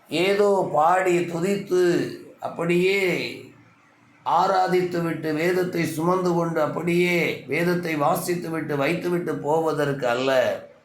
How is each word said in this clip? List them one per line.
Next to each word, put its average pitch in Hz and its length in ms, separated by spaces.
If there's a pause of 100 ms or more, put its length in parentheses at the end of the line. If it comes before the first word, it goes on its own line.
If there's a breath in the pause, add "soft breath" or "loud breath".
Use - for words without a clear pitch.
ஏதோ 196 640
பாடி 175 440
துதித்து 175 960 (280)
அப்படியே 175 960 (920)
ஆராதித்துவிட்டு 175 1080
வேதத்தை 175 520
சுமந்து 175 480
கொண்டு 170 280
அப்படியே 170 840
வேதத்தை 170 480
வாசித்துவிட்டு 160 800
வைத்துவிட்டு 165 600
போவதற்கு 143 720
அல்ல. 120 520 (260)